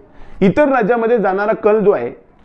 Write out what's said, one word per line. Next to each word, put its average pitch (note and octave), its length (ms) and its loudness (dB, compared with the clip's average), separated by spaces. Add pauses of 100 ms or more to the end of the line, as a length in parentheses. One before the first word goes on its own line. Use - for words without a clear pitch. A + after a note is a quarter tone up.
(420)
इतर C4+ 280 2
राज्यामध्ये A#3 480 0
जाणारा G3+ 360 -2
कल G#3+ 300 0
जो G3 80 4
आहे, B2 180 -2 (360)